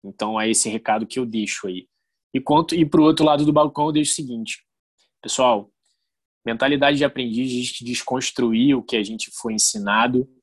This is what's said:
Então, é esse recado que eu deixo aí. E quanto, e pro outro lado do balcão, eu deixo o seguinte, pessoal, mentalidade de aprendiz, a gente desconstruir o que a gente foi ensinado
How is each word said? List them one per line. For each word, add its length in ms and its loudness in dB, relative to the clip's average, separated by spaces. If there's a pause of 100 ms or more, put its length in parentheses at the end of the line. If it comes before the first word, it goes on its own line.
Então, 360 -6
é 100 0
esse 180 0
recado 380 -2
que 120 -8
eu 80 -4
deixo 400 -6
aí. 200 -10 (480)
E 60 0
quanto, 340 0
e 100 4
pro 200 4
outro 200 6
lado 200 4
do 80 4
balcão, 340 2
eu 60 -2
deixo 200 0
o 20 -2
seguinte, 500 -10 (580)
pessoal, 480 0 (720)
mentalidade 540 0
de 60 0
aprendiz, 460 -4
a 40 -4
gente 300 -6
desconstruir 920 0
o 80 -2
que 140 -4
a 60 0
gente 280 -8
foi 220 -8
ensinado 760 0 (140)